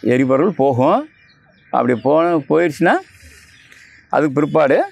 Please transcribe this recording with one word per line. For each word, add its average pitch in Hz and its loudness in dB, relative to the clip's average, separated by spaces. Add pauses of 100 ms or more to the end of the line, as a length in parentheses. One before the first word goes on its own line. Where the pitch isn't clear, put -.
(160)
எரிபொருள் 135 2 (100)
போகும். 139 2 (760)
அப்படி 123 0 (140)
போ-, 160 0
போயிடுச்சுன்னா 170 0 (1160)
அதுக்கு 135 0
பிற்பாடு 147 0 (140)